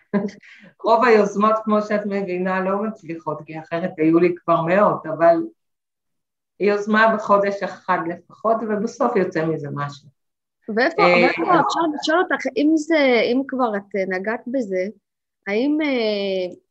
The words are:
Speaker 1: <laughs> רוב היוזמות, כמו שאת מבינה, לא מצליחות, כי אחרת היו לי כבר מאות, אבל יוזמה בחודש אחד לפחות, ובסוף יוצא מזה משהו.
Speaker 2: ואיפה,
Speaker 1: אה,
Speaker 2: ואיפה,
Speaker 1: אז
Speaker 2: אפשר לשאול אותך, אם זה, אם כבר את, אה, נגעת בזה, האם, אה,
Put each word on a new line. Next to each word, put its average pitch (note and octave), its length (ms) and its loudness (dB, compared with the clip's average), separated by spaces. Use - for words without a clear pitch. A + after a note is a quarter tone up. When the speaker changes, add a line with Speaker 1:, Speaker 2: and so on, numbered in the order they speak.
Speaker 1:
<laughs> - 680 -8
רוב A3+ 200 4
היוזמות, G#3+ 600 2
כמו G#3+ 180 0
שאת G#3 240 -4
מבינה, F#3+ 540 -4
לא G3 240 -2
מצליחות, E3 600 -10
כי D#3+ 140 -14
אחרת F3 380 -6
היו D#3+ 220 4
לי F3 160 4
כבר E3 260 0
מאות, F3+ 440 2
אבל E3 300 4
יוזמה G#3+ 560 2
בחודש G3+ 480 0
אחד F3+ 340 -4
לפחות, G#3+ 540 -4
ובסוף G#3+ 540 -2
יוצא E3+ 300 0
מזה D3+ 280 -4
משהו. C#3+ 340 -10
Speaker 2:
ואיפה, D4+ 260 0
Speaker 1:
אה, F#4+ 60 6
Speaker 2:
ואיפה, F3+ 340 4
Speaker 1:
אז E4+ 180 2
Speaker 2:
אפשר - 200 0
לשאול D#4 200 0
אותך, F4+ 260 -2
אם D4 180 2
זה, D4 480 2
אם B3 240 0
כבר B3 300 -2
את, G3+ 180 -8
אה, G3 120 0
נגעת G3 400 -4
בזה, G3 400 -4
האם, B3+ 340 0
אה, G3+ 720 -2